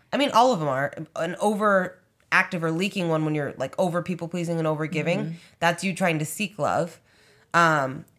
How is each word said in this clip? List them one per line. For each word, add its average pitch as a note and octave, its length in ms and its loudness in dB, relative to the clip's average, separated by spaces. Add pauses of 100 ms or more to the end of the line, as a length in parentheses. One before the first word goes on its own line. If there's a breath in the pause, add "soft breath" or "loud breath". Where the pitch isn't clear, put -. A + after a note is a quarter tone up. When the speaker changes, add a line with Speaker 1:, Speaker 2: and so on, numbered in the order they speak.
(120)
Speaker 1:
I - 40 0
mean, C4+ 160 2
all B3+ 200 6
of G#3 60 0
them D#3 100 -2
are. C3+ 240 0 (220)
An E3+ 220 -4
overactive F#3+ 1300 0
or E3 100 0
leaking F#3 360 -2
one D#3 160 2
when D3+ 120 0
you're, C#3+ 200 -4
like, C3+ 220 -6
over F3 240 0
people E3+ 240 -6
pleasing E3+ 320 -4
and D#3+ 80 -2
over D#3 200 0
giving, D3+ 340 -2
Speaker 2:
Mm-hmm. D#3 140 -6 (260 loud breath)
Speaker 1:
that's E3+ 240 0
you F#3+ 100 -2
trying E3+ 240 0
to D3+ 60 -2
seek - 340 -8
love. C3+ 420 -2 (540 soft breath)
Um, D#3 500 2 (140)